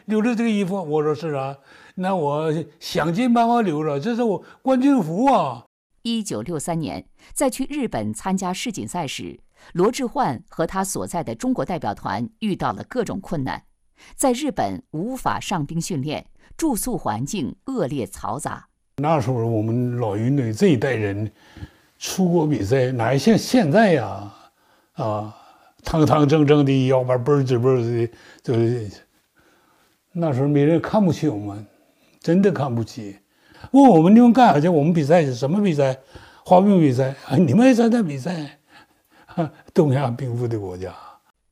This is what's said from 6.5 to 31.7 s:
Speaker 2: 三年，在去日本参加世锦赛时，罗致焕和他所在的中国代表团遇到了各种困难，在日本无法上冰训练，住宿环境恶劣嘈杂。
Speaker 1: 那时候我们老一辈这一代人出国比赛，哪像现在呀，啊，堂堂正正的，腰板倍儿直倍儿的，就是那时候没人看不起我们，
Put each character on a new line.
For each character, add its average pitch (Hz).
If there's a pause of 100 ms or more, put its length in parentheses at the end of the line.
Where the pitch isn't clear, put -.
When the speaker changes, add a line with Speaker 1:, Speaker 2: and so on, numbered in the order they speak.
Speaker 2:
三 165
年， 143 (240)
在 277
去 269
日 277
本 110
参 190
加 185
世 196
锦 104
赛 165
时， 90 (320)
罗 180
致 254
焕 226
和 170
他 190
所 190
在 175
的 113
中 254
国 196
代 165
表 107
团 101 (120)
遇 202
到 131
了 104
各 240
种 170
困 143
难， - (500)
在 262
日 262
本 98
无 208
法 117
上 165
冰 165
训 160
练， 143 (320)
住 302
宿 208
环 110
境 143 (120)
恶 220
劣 127
嘈 104
杂。 - (300)
Speaker 1:
那 151
时 107
候 131
我 113
们 120
老 107
一 113
辈 131
这 147
一 160
代 127
人 104 (680)
出 -
国 170
比 139
赛， 127
哪 123
像 208
现 208
在 202
呀， 101 (640)
啊， 107 (520)
堂 156
堂 147
正 151
正 147
的， 135
腰 131
板 127
倍 143
儿 143
直 127
倍 120
儿 131
的， 117 (300)
就 131
是 117 (1200)
那 170
时 123
候 143
没 143
人 160
看 214
不 160
起 156
我 104
们， 104 (540)